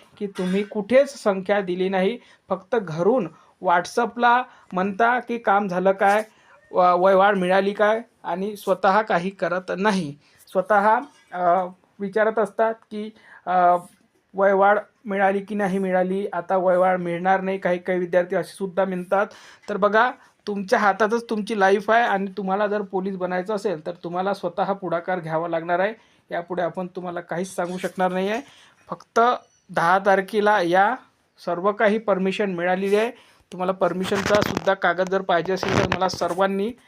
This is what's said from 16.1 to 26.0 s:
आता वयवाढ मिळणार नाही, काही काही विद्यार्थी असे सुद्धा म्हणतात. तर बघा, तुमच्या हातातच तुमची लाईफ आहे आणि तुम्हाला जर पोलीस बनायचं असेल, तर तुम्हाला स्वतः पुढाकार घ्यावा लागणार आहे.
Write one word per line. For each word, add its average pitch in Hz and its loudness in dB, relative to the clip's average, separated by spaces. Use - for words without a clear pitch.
आता 175 -2
वयवाढ 185 2
मिळणार 180 -2
नाही, 190 -4
काही 180 -2
काही 180 -4
विद्यार्थी 180 0
असे 170 -4
सुद्धा 190 -4
म्हणतात. 190 -2
तर 208 -4
बघा, 220 2
तुमच्या 202 -2
हातातच 208 0
तुमची 214 -4
लाईफ 196 2
आहे 233 4
आणि 202 -2
तुम्हाला 202 -2
जर 208 -4
पोलीस 196 -6
बनायचं 180 -4
असेल, 190 -6
तर 180 -6
तुम्हाला 185 -4
स्वतः 185 -4
पुढाकार 180 -4
घ्यावा 160 -4
लागणार 170 -2
आहे. 208 -2